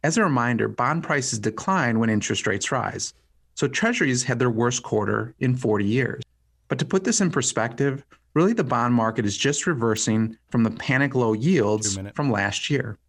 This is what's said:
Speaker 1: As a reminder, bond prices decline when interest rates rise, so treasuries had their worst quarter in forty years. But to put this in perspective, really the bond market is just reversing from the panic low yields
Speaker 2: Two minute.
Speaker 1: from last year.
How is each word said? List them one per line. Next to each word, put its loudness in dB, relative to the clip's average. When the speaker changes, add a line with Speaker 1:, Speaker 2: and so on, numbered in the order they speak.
Speaker 1:
As 0
a 4
reminder, 2
bond 0
prices -2
decline 0
when 2
interest 0
rates -2
rise, -4
so -2
treasuries 0
had -2
their 2
worst 0
quarter -2
in 2
forty 0
years. -2
But -2
to 0
put 0
this 0
in 2
perspective, -2
really 4
the 0
bond 0
market 2
is -2
just 0
reversing 0
from 2
the 4
panic 0
low 2
yields 2
Speaker 2:
Two -6
minute. -12
Speaker 1:
from 0
last -2
year. -2